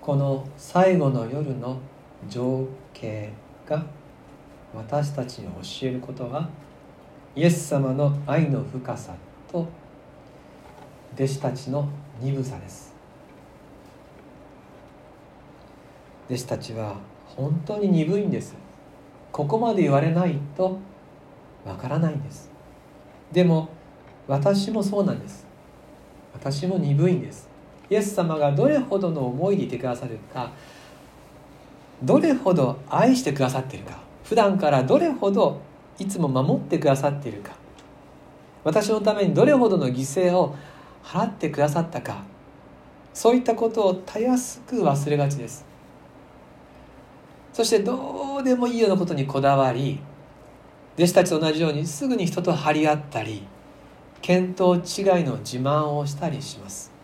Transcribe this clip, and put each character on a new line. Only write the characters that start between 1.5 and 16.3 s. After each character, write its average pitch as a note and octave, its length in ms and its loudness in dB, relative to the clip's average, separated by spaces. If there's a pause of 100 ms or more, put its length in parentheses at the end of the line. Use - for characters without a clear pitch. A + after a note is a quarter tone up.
の B2 200 -8 (500)
情 B2+ 380 -2 (280)
景 G#2+ 380 -10 (340)
が D#3 200 -4 (920)
私 C#3+ 360 -4
た - 140 -6
ち - 140 -14
に G#2+ 80 -12
教 F#2+ 400 -10
え B2+ 40 -2
る B2+ 80 -6
こ - 120 -14
と - 180 -10
は、 D#3 200 -6 (880)
イ D3 80 -2
エ E3+ 60 8
ス D#3 180 -2
様 C3+ 260 0
の C#3+ 320 2
愛 D3 240 2
の A#2+ 140 0
深 B2 340 -8
さ - 160 -14 (360)
と E3+ 160 -4 (1500)
弟 C3+ 120 0
子 C3+ 100 -2
た C3 140 -4
ち - 160 -10
の C#3+ 200 -2 (340)
鈍 C3+ 220 -2
さ G2+ 160 -10
で F#2 80 -16
す。 - 260 -20 (3250)
弟 B2+ 100 -6